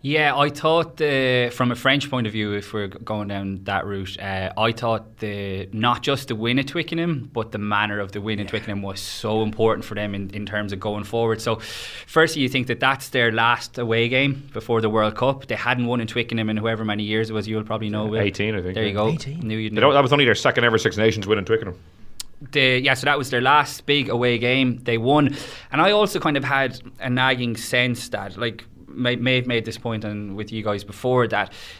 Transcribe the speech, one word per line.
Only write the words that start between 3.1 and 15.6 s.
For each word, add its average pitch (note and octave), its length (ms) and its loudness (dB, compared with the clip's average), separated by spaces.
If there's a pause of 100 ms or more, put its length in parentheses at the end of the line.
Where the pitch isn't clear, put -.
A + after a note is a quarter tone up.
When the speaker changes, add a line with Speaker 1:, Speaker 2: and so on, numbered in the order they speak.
Speaker 1:
down G2 380 -6
that G2 220 -2
route, G2 340 -6
uh, F#2+ 360 -4
I A2 140 2
thought A2+ 480 -2
the, G2 540 -6
not A#2+ 300 2
just C3+ 260 -2
the A2+ 80 -4
win A#2 240 0
at C3+ 80 -4
Twickenham, E3 640 -4
but A2 180 -4
the G#2+ 80 -6
manner G#2 400 0
of G2 140 -6
the G#2 80 -6
win G#2 180 -4
at G2+ 60 -4
Speaker 2:
Yeah. G2 60 -10
Speaker 1:
Twickenham G2+ 320 -6
was G2 180 -8
so A2 420 -2
important A2 420 2
for G#2 120 -8
them G#2 180 -4
in, G2 160 -6
in G2+ 160 -8
terms G#2 260 -4
of F#2+ 60 -6
going G#2 240 -4
forward. A2+ 380 0
So, A2+ 160 -2 (500)
firstly, D#3+ 360 4
you B2+ 60 2
think B2+ 200 -2
that A#2 100 -2
that's C3+ 300 2
their A#2 240 2
last A#2 460 2
away A#2 300 2
game C3+ 440 0
before A2+ 280 0
the A2 100 2
World G#2+ 260 2
Cup. C3+ 320 0
They G#2+ 80 -4
hadn't B2 300 0